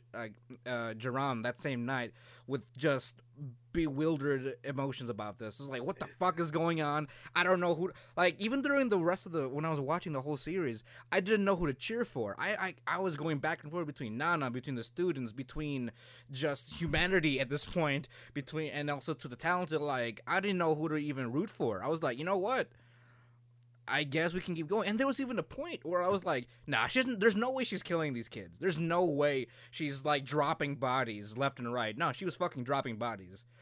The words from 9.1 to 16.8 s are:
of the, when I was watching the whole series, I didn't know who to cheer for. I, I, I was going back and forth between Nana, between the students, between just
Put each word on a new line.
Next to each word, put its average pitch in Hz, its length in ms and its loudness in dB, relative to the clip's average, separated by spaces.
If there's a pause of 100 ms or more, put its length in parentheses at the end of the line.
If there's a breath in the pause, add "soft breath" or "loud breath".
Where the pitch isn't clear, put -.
of 180 80 -10
the, 147 160 0
when 143 160 -2
I 165 60 0
was 151 100 0
watching 156 320 0
the 139 80 0
whole 147 160 -4
series, 147 480 -2 (260 loud breath)
I 185 100 6
didn't 202 260 4
know 196 100 6
who 170 100 0
to 143 60 2
cheer 226 320 -2
for. 107 340 -2
I, 185 160 0
I, 185 200 -4 (120)
I 165 120 2
was 185 180 0
going 151 220 0
back 156 240 -2
and 151 100 -10
forth 170 140 -2
between 120 320 -6
Nana, 151 320 2
between 127 260 -4
the 117 80 -4
students, 135 480 -2
between 135 580 -4 (400 loud breath)
just 139 520 -2